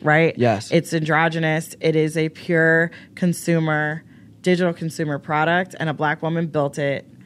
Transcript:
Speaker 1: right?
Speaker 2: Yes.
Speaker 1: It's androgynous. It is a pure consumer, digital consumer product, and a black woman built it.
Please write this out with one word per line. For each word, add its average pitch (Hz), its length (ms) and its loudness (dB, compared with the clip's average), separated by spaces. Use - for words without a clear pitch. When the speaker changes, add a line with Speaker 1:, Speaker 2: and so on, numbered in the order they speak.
Speaker 1:
right? 156 360 4
Speaker 2:
Yes. 113 340 2
Speaker 1:
It's 160 220 0
androgynous. 160 880 0
It 160 160 2
is 156 180 0
a 160 140 0
pure 165 600 2
consumer, 160 920 -2
digital 180 300 2
consumer 160 480 -6
product, 160 580 0
and 160 120 -4
a 147 40 -4
black 151 280 -2
woman 165 260 -2
built 143 300 -2
it. 143 280 -2